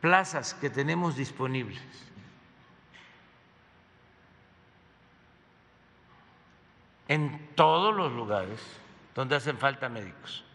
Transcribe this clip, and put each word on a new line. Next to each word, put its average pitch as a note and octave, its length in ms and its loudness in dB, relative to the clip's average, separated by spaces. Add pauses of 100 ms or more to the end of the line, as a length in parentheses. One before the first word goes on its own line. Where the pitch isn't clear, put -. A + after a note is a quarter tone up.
plazas E3 520 2
que C#3+ 160 -4
tenemos D3+ 460 0
disponibles C3 640 -4 (4000)
en D3 480 0
todos E3+ 400 6
los E3+ 160 2
lugares G#2 480 -2 (540)
donde C3 240 0
hacen C3 200 -4
falta C3+ 300 0
médicos. G#2+ 560 -12 (100)